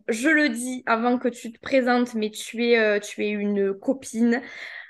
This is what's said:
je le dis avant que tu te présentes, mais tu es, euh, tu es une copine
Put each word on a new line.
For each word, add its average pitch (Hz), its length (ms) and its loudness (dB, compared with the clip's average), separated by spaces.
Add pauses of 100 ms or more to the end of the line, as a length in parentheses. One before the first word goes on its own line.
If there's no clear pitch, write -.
je 233 220 0
le 302 200 4
dis 247 360 -6
avant 240 320 2
que 247 120 0
tu 233 220 -10
te - 80 -18
présentes, 247 540 2
mais 214 160 -2
tu 220 360 -6
es, 233 120 6
euh, 214 220 4
tu 208 260 -6
es 208 60 0
une 202 420 0
copine 233 640 0 (500)